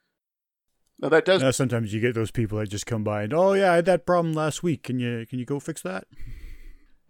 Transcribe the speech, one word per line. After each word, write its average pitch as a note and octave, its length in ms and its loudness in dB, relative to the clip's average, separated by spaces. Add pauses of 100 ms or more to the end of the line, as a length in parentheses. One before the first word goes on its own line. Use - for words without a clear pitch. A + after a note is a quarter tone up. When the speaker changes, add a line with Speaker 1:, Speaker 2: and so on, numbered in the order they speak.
(1000)
Speaker 1:
Now, C3 100 -4
that D#3 160 6
does F#3 160 4
Speaker 2:
Now, C3+ 100 4
sometimes A#2 420 0
you A2 60 -2
get A#2+ 140 2
those A2 160 -2
people G#2+ 300 -2
that G#2+ 80 -4
just G2 180 -8
come A2 180 -4
by G#2 200 -2
and, G#2+ 100 -4
"Oh, F#3+ 200 4
yeah, G3 180 4
I E3+ 60 6
had E3+ 80 2
that F3+ 200 4
problem E3+ 280 2
last D#3 280 -2
week. - 220 -2
Can B2+ 160 -4
you, A#2+ 280 -4
can B2+ 120 -8
you B2 60 -6
go C#3+ 140 -4
fix D#3 220 -10
that?" F#3 240 -8 (1040)